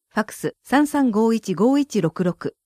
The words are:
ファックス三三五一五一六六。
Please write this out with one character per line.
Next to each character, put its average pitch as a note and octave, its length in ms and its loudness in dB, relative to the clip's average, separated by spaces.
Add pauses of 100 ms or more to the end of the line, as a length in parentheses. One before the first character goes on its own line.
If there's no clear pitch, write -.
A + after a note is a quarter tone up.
フ - 100 -6
ァ G#3 40 -2
ッ - 20 -2
ク - 100 -16
ス - 300 -8
三 D4 240 2
三 C4+ 240 0
五 A3+ 200 2
一 G#3+ 220 -2
五 A#3+ 240 2
一 A#3+ 240 -2
六 E3 220 -2
六。 - 420 -6